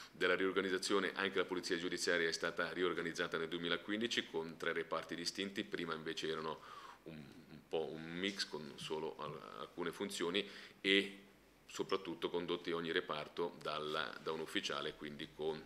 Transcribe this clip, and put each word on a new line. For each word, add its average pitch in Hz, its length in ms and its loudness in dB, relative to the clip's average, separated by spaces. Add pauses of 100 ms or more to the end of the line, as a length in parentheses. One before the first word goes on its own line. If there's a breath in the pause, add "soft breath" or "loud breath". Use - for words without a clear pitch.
(120 loud breath)
della 90 240 6
riorganizzazione, 95 800 4
anche 95 240 2
la 90 60 6
polizia 90 320 0
giudiziaria 87 520 4
è 82 40 2
stata 85 400 0
riorganizzata 85 640 2
nel 82 120 0
duemilaquindici 87 800 2
con 82 300 -2
tre 82 160 0
reparti 82 440 0
distinti, 98 480 -2
prima 85 280 -4
invece 80 360 -2
erano 80 320 -2 (440 loud breath)
un, 80 120 -10
un 73 520 -14
po' 78 220 0
un 78 220 -6
mix 98 360 -2
con 76 280 -8
solo 78 420 -4
al-, 58 400 -8
alcune 82 320 -4
funzioni 95 580 0 (320 loud breath)
e 98 380 6 (480)
soprattutto 87 640 -2
condotti 87 400 -2
ogni 82 220 0
reparto 85 680 -2
dal, 76 600 -2
da 80 80 -2
un 80 100 -2
ufficiale, 76 540 -2
quindi 76 400 -8
con 78 320 -2